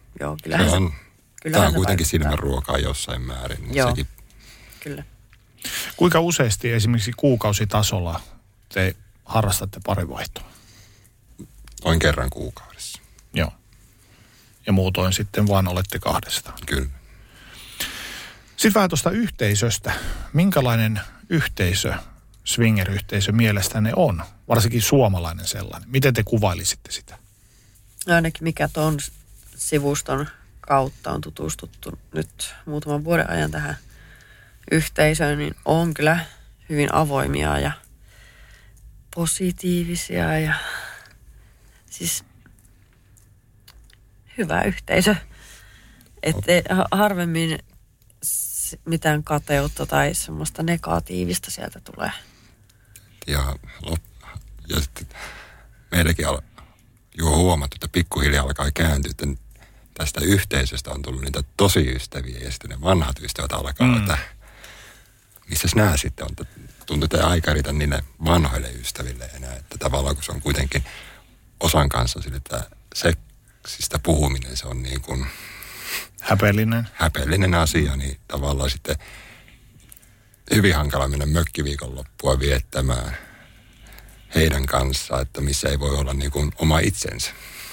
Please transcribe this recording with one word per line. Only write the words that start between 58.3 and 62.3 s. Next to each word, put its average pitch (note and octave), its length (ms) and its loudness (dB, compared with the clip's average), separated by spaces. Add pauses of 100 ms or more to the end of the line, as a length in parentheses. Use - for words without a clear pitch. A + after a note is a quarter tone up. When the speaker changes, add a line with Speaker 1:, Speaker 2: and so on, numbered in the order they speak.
Speaker 2:
alkaa C#2 280 -2
kääntyä, D2+ 400 2
että - 140 -6 (680)
tästä - 280 -4
yhteisöstä - 720 2
on C#2 100 -8
tullut C2 200 -6
niitä C2+ 220 -4 (140)
tosi E2 380 4
ystäviä, B1 440 -8